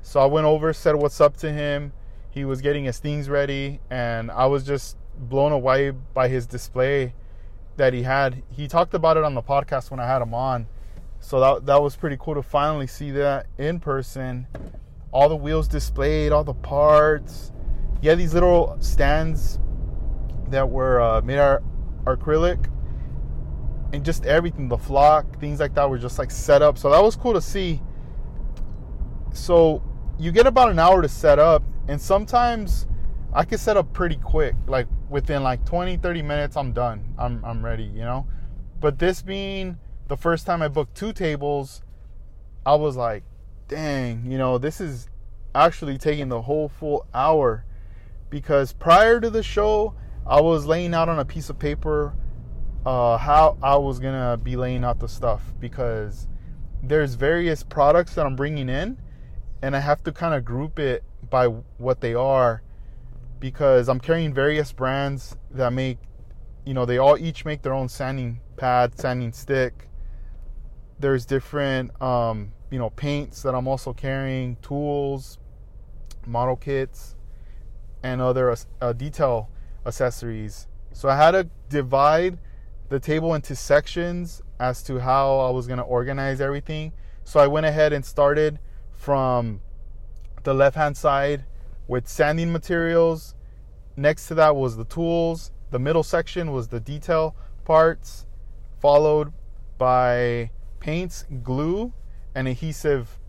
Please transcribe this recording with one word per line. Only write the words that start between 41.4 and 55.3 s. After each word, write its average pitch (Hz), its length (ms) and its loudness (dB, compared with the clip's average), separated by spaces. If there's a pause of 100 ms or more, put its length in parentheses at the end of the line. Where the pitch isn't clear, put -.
I 143 100 8
was 147 220 2
like, 113 260 -2 (460)
"Dang, 131 600 -4
you 131 80 -2
know, 127 200 2
this 151 240 -4
is 139 280 -8 (460)
actually 147 420 4
taking 147 300 -2
the 117 140 -4
whole 151 260 -2
full 147 460 -4
hour." 131 520 2 (640)
Because 143 440 0
prior 220 480 8
to 233 80 0
the 220 120 0
show, 214 540 0 (320)
I 143 140 8
was 160 240 4
laying 170 280 2
out 165 140 4
on 160 120 0
a 131 60 0
piece 151 240 -8
of 143 80 -6
paper, 147 560 -2 (720)
uh, 120 320 4
how 151 460 6
I 139 140 4
was 135 220 0
gonna 127 380 -2
be 123 200 -4
laying 127 260 -2
out 120 160 0
the 117 80 -4
stuff, - 520 -2